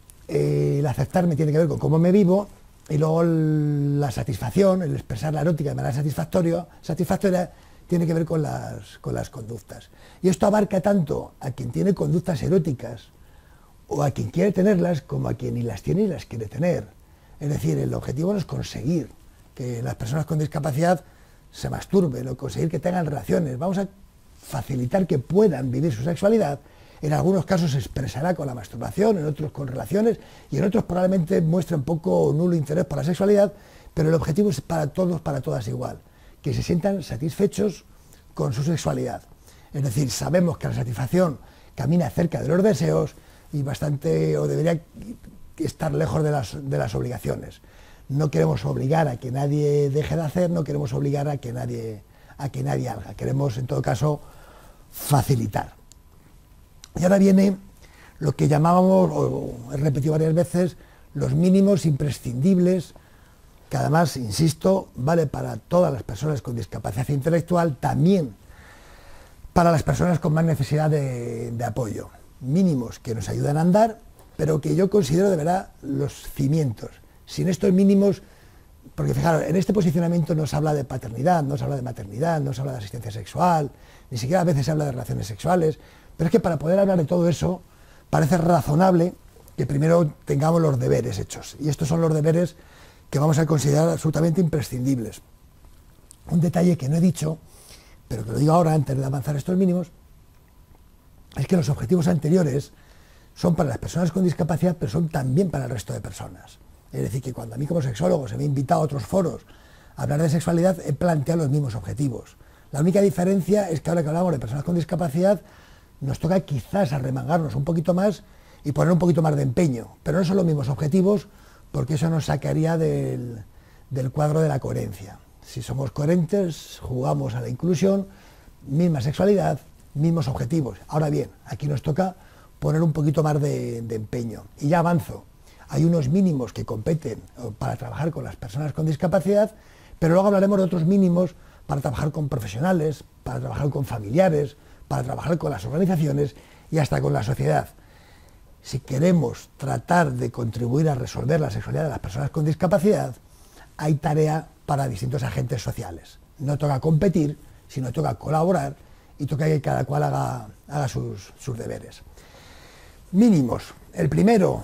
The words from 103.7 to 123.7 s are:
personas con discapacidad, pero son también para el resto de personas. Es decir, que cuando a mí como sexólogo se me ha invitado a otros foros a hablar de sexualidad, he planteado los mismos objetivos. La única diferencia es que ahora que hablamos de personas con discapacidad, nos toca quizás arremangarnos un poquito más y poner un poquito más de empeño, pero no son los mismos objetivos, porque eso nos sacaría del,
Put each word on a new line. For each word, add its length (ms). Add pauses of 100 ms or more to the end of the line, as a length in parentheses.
personas 340
con 140
discapacidad, 520
pero 140
son 160
también 420
para 140
el 80
resto 220
de 80
personas. 580 (320)
Es 120
decir, 180
que 100
cuando 240
a 20
mí 80
como 160
sexólogo 460
se 80
me 80
ha 40
invitado 340
a 20
otros 220
foros 400 (500)
a 80
hablar 180
de 80
sexualidad, 560
he 60
planteado 520
los 60
mismos 260
objetivos. 600 (380)
La 80
única 180
diferencia 720
es 100
que 100
ahora 140
que 60
hablamos 240
de 60
personas 260
con 100
discapacidad, 640 (640)
nos 180
toca 220
quizás 500
arremangarnos 640
un 80
poquito 300
más 300 (420)
y 80
poner 180
un 80
poquito 220
más 160
de 60
empeño, 600
pero 160
no 60
son 100
los 100
mismos 220
objetivos, 600 (420)
porque 220
eso 160
nos 160
sacaría 520
del, 640 (480)